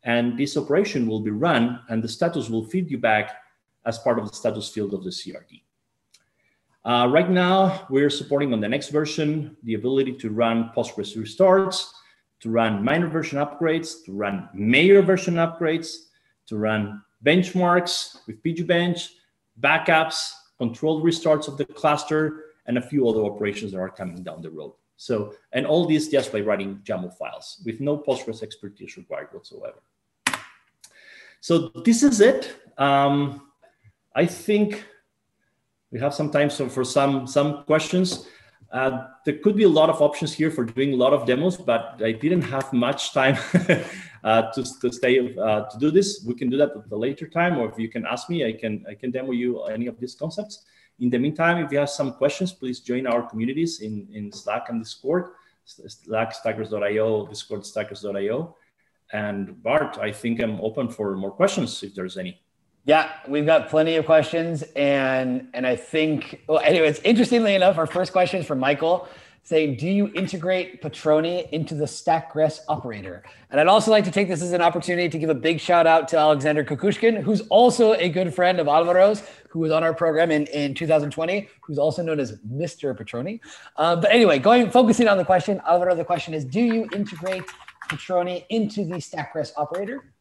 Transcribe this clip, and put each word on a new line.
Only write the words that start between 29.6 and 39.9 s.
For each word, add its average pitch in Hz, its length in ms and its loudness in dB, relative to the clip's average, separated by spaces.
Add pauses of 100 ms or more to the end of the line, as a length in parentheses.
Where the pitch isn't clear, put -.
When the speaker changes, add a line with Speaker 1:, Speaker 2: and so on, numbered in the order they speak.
Speaker 1:
So 170 280 0 (160)
this 233 180 4
is 254 180 4
it. - 360 4 (220)
Um, 139 720 2 (640)
I 156 100 4
think 208 580 0 (1080)
we 117 100 -8
have 143 140 -2
some 151 160 -4
time 147 180 2
so 139 200 -4
for 131 160 -4
some, 135 420 0
some 147 380 -2
questions. 180 600 0 (460)
Uh, 131 360 -2 (160)
there - 140 -2
could 208 180 2
be 214 80 4
a 190 40 10
lot 156 220 6